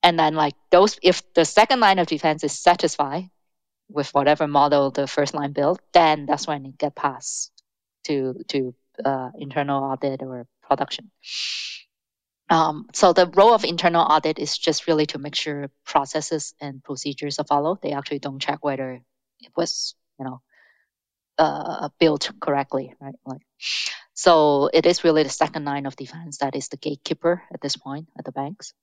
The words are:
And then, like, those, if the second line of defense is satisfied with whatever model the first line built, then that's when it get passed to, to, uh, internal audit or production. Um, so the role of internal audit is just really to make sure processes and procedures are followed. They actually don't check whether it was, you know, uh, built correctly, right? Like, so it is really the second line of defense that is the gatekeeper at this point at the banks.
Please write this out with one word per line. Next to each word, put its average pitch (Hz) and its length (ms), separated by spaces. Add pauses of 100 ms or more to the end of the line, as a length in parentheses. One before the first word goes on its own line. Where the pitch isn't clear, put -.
And 170 160
then, 156 180
like, 151 200 (160)
those, 190 320
if 175 180 (120)
the 165 100
second 233 380
line 196 180
of 165 80
defense 156 360
is 147 140
satisfied 170 720 (600)
with 143 240
whatever 147 340
model 143 440
the 139 140
first 143 280
line 143 180
built, 147 280 (140)
then 156 320
that's 147 220
when 143 180
it 135 120
get 147 180
passed - 560 (540)
to, 135 280 (140)
to, 131 260 (320)
uh, 131 320
internal 143 460
audit 135 400
or 127 240 (200)
production. 135 440 (1400)
Um, 160 440
so 180 200
the 180 140
role 208 260
of 214 100
internal 170 400
audit 156 360
is - 180
just - 300
really 156 200
to 147 120
make 143 160
sure 143 340 (160)
processes 151 760
and 135 240
procedures 143 560
are 143 60
followed. 147 360
They 147 100
actually 143 280
don't 139 200
check 143 220
whether 131 400 (380)
it - 160
was, - 400 (240)
you 131 60
know, 127 160 (960)
uh, 151 520 (100)
built 151 400
correctly, 135 600
right? 135 160 (100)
Like, 135 160 (720)
so 151 600
it 160 120
is 175 180
really 156 200
the 135 60
second 151 360
line 143 200
of 135 100
defense 160 420
that 135 180
is 135 140
the 139 80
gatekeeper 165 680 (100)
at - 80
this 143 140
point 143 320 (100)
at - 80
the 135 60
banks. 139 520